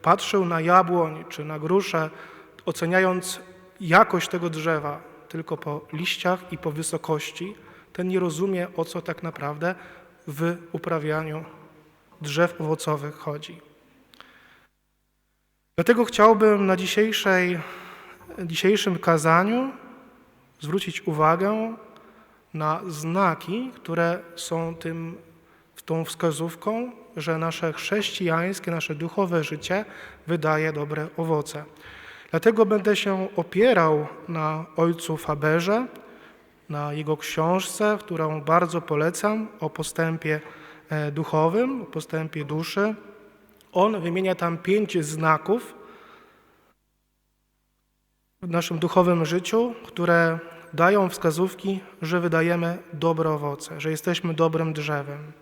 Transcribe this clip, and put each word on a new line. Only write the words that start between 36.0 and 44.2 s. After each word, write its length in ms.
na 240
jego 240
książce, 840
którą 400
bardzo 400
polecam, 680
o 100
postępie, 720
e, 240
duchowym, 680
o 20
postępie 600
duszy. 500
On 280
wymienia 340